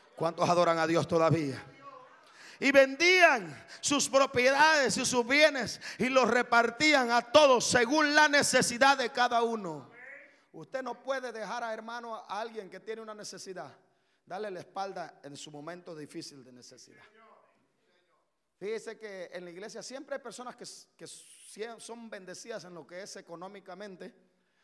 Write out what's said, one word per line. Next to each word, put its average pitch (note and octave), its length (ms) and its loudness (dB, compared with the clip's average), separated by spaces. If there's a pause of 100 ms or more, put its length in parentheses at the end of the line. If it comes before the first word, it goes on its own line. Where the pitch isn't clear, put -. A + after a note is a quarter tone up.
(160)
¿Cuántos E3+ 340 -2
adoran E3+ 300 4
a D#3+ 80 0
Dios D#3+ 180 2
todavía? D#3+ 580 0 (960)
Y C4 100 2
vendían C4+ 960 4 (140)
sus - 280 -2
propiedades C4+ 880 4
y C4 80 -4
sus A#3+ 220 0
bienes C#4 540 2 (180)
y A#3 100 0
los B3+ 220 4
repartían A#3+ 800 2
a A#3+ 100 2
todos C4 460 6
según C#4+ 480 2
la D4+ 140 6
necesidad C4 680 4
de A#3+ 140 -4
cada A#3+ 320 0
uno. F#3 480 -6 (600)
Usted E3 280 -12
no A#3+ 220 -10
puede B3+ 300 -6
dejar A3 320 -8
a A3+ 100 -6
hermano A3+ 400 -12
a G#3 260 -12
alguien A3 300 -12
que F#3 80 -18
tiene A3 240 -14
una G#3+ 120 -16
necesidad, F3+ 600 -16 (500)
darle G3+ 280 -10
la F3 80 -12
espalda F#3 640 -10
en C#3+ 120 -16
su D#3 140 -18
momento E3 460 -16
difícil D3 480 -16
de B2+ 80 -20
necesidad. B2 500 -20 (1600)
Fíjese A3 360 -10
que G3+ 360 -14
en F3+ 120 -12
la F3 60 -16
iglesia F#3+ 320 -16
siempre C#4 320 -14
hay C4+ 80 -12
personas A#3+ 320 -16
que, G3 100 -20 (320)
que E3 100 -20
sie-, - 720 -16
son A#3 280 -18
bendecidas F#3+ 540 -14
en F3+ 120 -20
lo D#3+ 120 -18
que F3 160 -16
es G#3 140 -16
económicamente, F#3 1000 -16 (500)